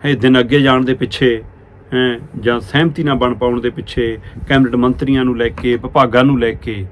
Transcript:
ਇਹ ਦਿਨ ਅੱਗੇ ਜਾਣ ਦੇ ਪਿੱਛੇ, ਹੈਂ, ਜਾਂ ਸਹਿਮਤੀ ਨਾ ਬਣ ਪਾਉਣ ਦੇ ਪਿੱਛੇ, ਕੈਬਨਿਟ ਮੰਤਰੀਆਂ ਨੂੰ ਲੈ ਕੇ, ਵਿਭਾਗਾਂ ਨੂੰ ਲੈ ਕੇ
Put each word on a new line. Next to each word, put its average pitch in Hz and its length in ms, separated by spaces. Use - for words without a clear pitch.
ਇਹ 143 120
ਦਿਨ 127 240
ਅੱਗੇ 123 200
ਜਾਣ 131 240
ਦੇ 131 100
ਪਿੱਛੇ, 123 480
ਹੈਂ, 127 240
ਜਾਂ 117 200
ਸਹਿਮਤੀ 151 420
ਨਾ 143 120
ਬਣ 123 200
ਪਾਉਣ 120 260
ਦੇ 117 100
ਪਿੱਛੇ, 113 480
ਕੈਬਨਿਟ 135 260
ਮੰਤਰੀਆਂ 127 500
ਨੂੰ 123 140
ਲੈ 117 100
ਕੇ, 120 280
ਵਿਭਾਗਾਂ 123 480
ਨੂੰ 135 160
ਲੈ 113 120
ਕੇ 107 400